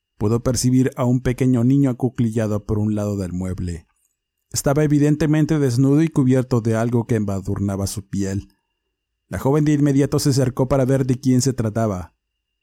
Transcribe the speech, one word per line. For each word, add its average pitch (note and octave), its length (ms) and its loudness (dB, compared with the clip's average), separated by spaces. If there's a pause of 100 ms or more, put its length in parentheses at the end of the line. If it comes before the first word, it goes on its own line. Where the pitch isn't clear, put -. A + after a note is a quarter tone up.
(180)
pudo A2+ 260 0
percibir B2+ 520 2
a C3+ 100 -2
un B2 160 2
pequeño B2+ 420 0
niño C3+ 260 4
acuclillado A2+ 760 -2
por G#2+ 140 -2
un G#2+ 160 -2
lado G#2 220 -4
del F#2 160 -6
mueble. F2+ 540 -6 (640)
Estaba D3 320 0
evidentemente D3+ 760 2
desnudo C3+ 420 2
y E3 80 2
cubierto B2+ 520 2
de A2+ 140 0
algo A#2 300 0
que A#2+ 100 -2
embadurnaba G2 720 -4
su G2 200 -10
piel. G2 460 -6 (760)
La F#2 120 -8
joven D3 260 0
de D3+ 80 2
inmediato C#3+ 460 2
se D3 100 0
acercó B2+ 380 0
para C3+ 180 0
ver C3 200 0
de B2+ 140 -2
quién B2+ 220 2
se C3 120 0
trataba, G#2+ 640 -4 (480)